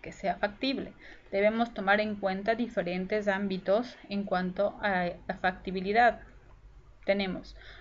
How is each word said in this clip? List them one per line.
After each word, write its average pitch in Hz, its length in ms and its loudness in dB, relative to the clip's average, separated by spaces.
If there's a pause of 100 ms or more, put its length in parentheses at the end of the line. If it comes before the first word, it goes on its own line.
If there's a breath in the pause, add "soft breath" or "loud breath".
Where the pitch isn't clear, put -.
que - 100 -12
sea 180 240 -2
factible, 214 580 -2 (380 loud breath)
debemos 220 420 4
tomar 202 280 4
en 214 140 -2
cuenta 202 400 0
diferentes 202 720 -2
ámbitos 196 680 0 (140)
en 202 140 -2
cuanto 185 580 0
a 180 300 2 (160)
la 190 80 -4
factibilidad. 190 880 2 (840)
Tenemos 196 500 0 (260 loud breath)